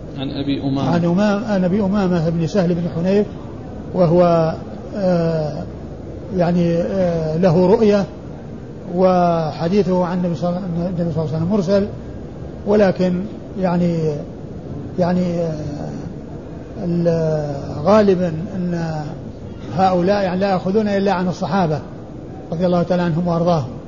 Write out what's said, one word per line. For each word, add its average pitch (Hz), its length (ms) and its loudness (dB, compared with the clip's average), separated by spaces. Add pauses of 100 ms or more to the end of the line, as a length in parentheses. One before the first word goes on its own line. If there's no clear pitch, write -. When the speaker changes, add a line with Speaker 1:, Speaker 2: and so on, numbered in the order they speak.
(180)
Speaker 1:
عن 135 120 -4
أبي 139 320 -2
أمامة. 139 280 0
Speaker 2:
عن 170 140 4
أمام-، 202 400 2
عن 196 200 2
أبي 185 160 2
أمامة 185 480 2
بن 165 180 0
سهل 175 280 2
بن 170 80 -2 (140)
حنيف، 196 300 2 (680)
وهو، 170 600 4 (420)
آه، 165 680 0 (720)
يعني، 175 400 2
آه، 170 600 0
له 180 300 6
رؤية، 208 380 6 (920)
وحديثه 175 1080 2
عن 175 140 -2
النبي 175 160 0
صلى، 175 240 -2 (400)
النبي 170 140 0
صلى 160 120 0
الله 151 100 -4
عليه - 20 -2
وسلم 165 140 0
مرسل، 202 360 2 (800)
ولكن 180 540 4 (400)
يعني، 175 540 0 (840)
يعني، 180 420 2
آه، 165 120 -2 (1300)
ال-، 165 720 0 (300)
غالبا 185 480 4 (240)
أن 170 460 -4 (720)
هؤلاء 190 460 4
يعني 185 180 0
لا 202 100 2
يأخذون 190 380 2
إلا 196 240 2
عن 185 160 0
الصحابة 160 520 0 (720)
رضي 170 140 0
الله 175 160 4
تعالى 175 200 0
عنهم 175 260 0
وأرضاهم، 170 420 2 (180)